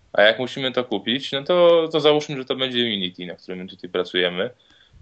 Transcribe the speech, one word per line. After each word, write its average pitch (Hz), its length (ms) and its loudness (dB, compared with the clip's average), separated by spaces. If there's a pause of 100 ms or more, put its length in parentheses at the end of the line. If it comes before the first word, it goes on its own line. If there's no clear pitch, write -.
(120)
A 101 100 4
jak 110 160 6
musimy 127 340 -6
to 123 120 0
kupić, 117 480 -4
no 139 100 -6
to, 170 500 4
to 156 80 0
załóżmy, 147 360 2
że 131 80 -8
to 127 120 -4
będzie 127 280 -2
Unity, 92 420 -6
na 87 80 -12
którym 92 240 -12
my 92 100 -12
tutaj 90 220 -16
pracujemy. 90 600 -2 (520)